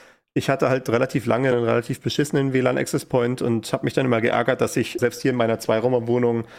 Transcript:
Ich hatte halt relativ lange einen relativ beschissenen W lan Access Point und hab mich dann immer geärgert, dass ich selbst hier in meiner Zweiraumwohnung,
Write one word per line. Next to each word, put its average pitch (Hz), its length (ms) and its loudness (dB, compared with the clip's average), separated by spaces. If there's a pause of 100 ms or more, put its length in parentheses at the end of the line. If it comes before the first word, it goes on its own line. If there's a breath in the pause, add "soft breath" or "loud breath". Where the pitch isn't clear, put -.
(340 loud breath)
Ich - 160 -2
hatte 135 180 2
halt 131 220 0
relativ 120 340 0
lange 120 260 2
einen 120 140 2
relativ 117 380 -2
beschissenen 139 500 0
W 131 80 2
lan 127 160 2
Access 135 300 -2
Point 123 340 0
und 113 320 -2
hab 139 120 -2
mich 131 100 -2
dann 139 100 2
immer 117 160 2
geärgert, 120 400 0
dass 120 160 0
ich 123 220 -2
selbst 120 240 -2
hier 135 80 0
in 127 80 0
meiner 113 200 0
Zweiraumwohnung, 120 840 0 (140 loud breath)